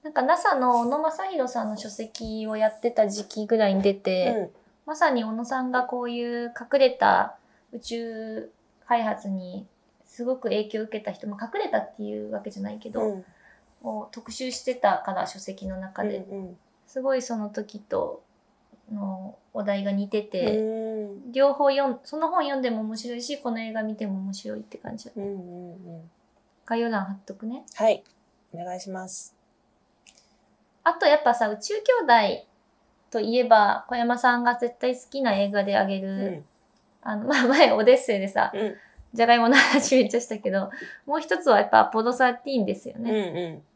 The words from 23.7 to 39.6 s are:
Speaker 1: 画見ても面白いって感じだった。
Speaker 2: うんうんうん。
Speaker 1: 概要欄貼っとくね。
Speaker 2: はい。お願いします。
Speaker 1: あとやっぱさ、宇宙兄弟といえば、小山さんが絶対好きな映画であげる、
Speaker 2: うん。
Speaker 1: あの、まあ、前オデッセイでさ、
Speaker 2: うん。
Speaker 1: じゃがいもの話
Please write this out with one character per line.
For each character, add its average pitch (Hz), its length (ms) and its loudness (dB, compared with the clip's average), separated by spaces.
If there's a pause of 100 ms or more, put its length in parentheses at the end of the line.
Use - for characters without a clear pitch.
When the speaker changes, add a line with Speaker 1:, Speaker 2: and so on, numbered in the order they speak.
Speaker 1:
画 220 100 -4
見 214 140 -6
て 214 100 -6
も 196 120 -4
面 196 160 -6
白 214 220 -10
い 214 40 -10
っ - 20 -16
て - 160 -18
感 - 180 -12
じ 226 100 -16
だ - 60 -20
っ - 20 -20
た。 208 60 -8
Speaker 2:
う 196 40 -6
ん 202 40 -6
う - 20 -6
ん 202 40 -6
う - 20 -8 (640)
ん。 165 120 -20 (560)
Speaker 1:
概 233 140 -2
要 233 100 -2
欄 202 140 -2
貼 196 100 -8
っ - 100 -12
と 202 100 -12
く 220 120 -14
ね。 254 180 -10 (120)
Speaker 2:
は 220 120 4
い。 - 140 2 (500)
お 170 60 -14
願 180 180 -10
い 180 40 -12
し 196 100 -12
ま 185 180 -10
す。 - 260 -10 (1500)
Speaker 1:
あ 339 100 4
と 339 120 2
や 294 100 8
っ 302 60 0
ぱ 247 120 4
さ、 226 140 0
宇 214 100 -4
宙 - 160 -6
兄 427 60 -2 (600)
弟 - 40 -20 (640)
と 226 100 -2
い 226 180 0
え 247 60 2
ば、 214 440 6
小 247 60 -4
山 240 240 0
さ 247 180 4
ん 240 80 -2
が 240 120 4
絶 240 220 -4
対 247 180 0
好 - 120 -14
き 269 140 -4
な 220 120 2
映 196 160 2
画 202 140 2
で 202 140 2
あ 196 80 4
げ 196 140 -2
る、 190 80 -6
Speaker 2:
う 196 220 -4
ん。 156 140 -10 (580)
Speaker 1:
あ 214 140 -6
の、 220 100 -4
ま 262 180 4
あ、 - 20 4
前 269 260 6
オ 214 120 2
デ 247 100 10
ッ - 20 8
セ 233 200 -2
イ - 40 -2
で 196 80 -4
さ、 - 260 0
Speaker 2:
う 196 80 -4
ん。 208 140 -4 (380)
Speaker 1:
じ 233 80 2
ゃ 233 40 6
が 233 80 8
い 240 40 6
も 233 100 4
の 269 80 6
話 262 400 4